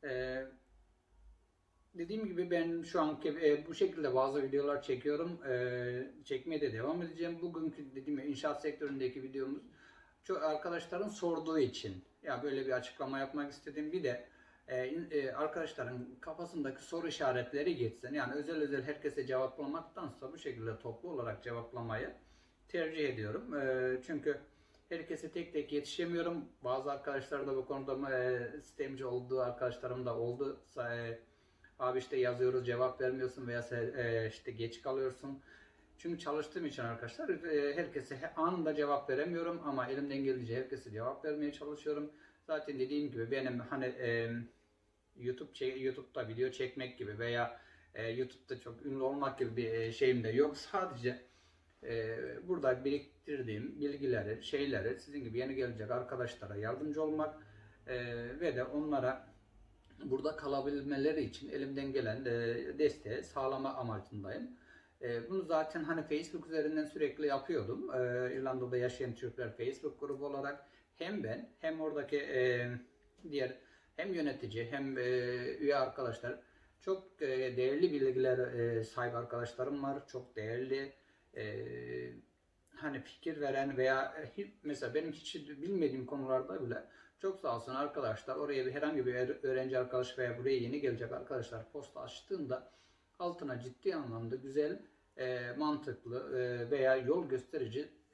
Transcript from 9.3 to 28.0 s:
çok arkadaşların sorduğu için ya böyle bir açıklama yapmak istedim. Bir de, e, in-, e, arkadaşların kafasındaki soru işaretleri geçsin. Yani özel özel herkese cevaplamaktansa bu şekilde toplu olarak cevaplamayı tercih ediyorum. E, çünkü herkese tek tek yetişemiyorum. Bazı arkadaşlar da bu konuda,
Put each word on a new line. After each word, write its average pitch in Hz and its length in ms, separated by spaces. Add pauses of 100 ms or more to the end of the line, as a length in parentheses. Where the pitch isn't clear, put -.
çok 180 200
arkadaşların 170 640
sorduğu 160 520
için 104 460 (180)
ya 131 200
böyle 135 220
bir 135 60
açıklama 135 480
yapmak 139 320
istedim. 151 400
Bir 175 120
de, 123 240 (400)
e, 127 200
in-, 156 240
e, 139 200
arkadaşların 131 880
kafasındaki 156 640
soru 165 240
işaretleri 143 680
geçsin. 123 380
Yani 127 200
özel 147 220
özel 139 280
herkese 143 420
cevaplamaktansa 135 1040
bu 160 60
şekilde 113 420
toplu 120 300
olarak 117 340
cevaplamayı 117 680 (540)
tercih 156 420
ediyorum. 113 500
E, 127 460
çünkü 147 320 (520)
herkese 160 420
tek 170 220
tek 147 200
yetişemiyorum. 170 720 (180)
Bazı 131 280
arkadaşlar 139 560
da 135 80
bu 131 100
konuda, 135 540